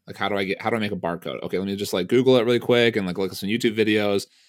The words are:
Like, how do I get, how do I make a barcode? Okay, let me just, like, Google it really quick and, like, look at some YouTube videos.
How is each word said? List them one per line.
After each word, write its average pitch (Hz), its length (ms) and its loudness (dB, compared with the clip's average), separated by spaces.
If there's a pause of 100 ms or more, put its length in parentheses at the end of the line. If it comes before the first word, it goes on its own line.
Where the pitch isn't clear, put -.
Like, 113 80 -14
how 98 140 -4
do 101 60 -2
I 98 100 -2
get, 95 160 -4
how 113 80 -4
do 113 80 0
I - 20 -4
make 104 120 -4
a 95 60 -4
barcode? 85 460 -6
Okay, - 160 -4
let 98 80 -4
me 98 80 -4
just, 101 180 -6
like, 90 140 -2
Google 127 300 6
it 113 60 4
really 120 160 2
quick 120 360 2
and, 101 100 -2
like, 90 120 -4
look 95 140 -2
at 95 60 -12
some 98 120 -6
YouTube 110 260 0
videos. 104 500 2 (240)